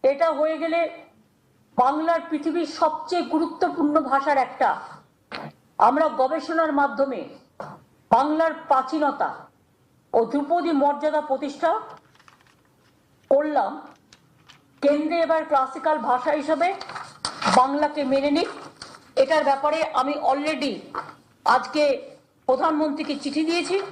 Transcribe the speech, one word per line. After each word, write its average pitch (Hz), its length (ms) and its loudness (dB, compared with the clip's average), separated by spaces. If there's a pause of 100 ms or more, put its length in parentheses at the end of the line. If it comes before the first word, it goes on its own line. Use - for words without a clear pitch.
এটা 277 300 4
হয়ে 302 260 0
গেলে 330 480 -2 (680)
বাংলার 311 440 2 (100)
পৃথিবীর 311 360 -4
সবচেয়ে 330 560 -2
গুরুত্বপূর্ণ 311 800 0
ভাষার 277 380 2
একটা, 240 420 0 (960)
আমরা 294 300 4
গবেষণার 311 640 0
মাধ্যমে 269 560 0 (840)
বাংলার 302 440 2 (140)
প্রাচীনতা 269 640 0 (840)
ও 233 120 4
ধ্রুপদী 320 480 0
মর্যাদা 294 480 2
প্রতিষ্ঠা 294 600 -2 (1500)
করলাম। 277 560 -4 (960)
কেন্দ্রে 302 380 2
এবার 320 240 2
ক্লাসিক্যাল 302 540 0
ভাষা 254 320 0
হিসেবে 311 440 0 (840)
বাংলাকে 285 480 2
মেনে 277 260 2
নিক, 330 180 2 (680)
এটার 294 280 4
ব্যাপারে 294 400 2
আমি 277 300 0 (160)
already 285 420 0 (720)
আজকে 262 680 2 (320)
প্রধানমন্ত্রীকে 294 720 0
চিঠি 302 260 -2
দিয়েছি। 339 480 0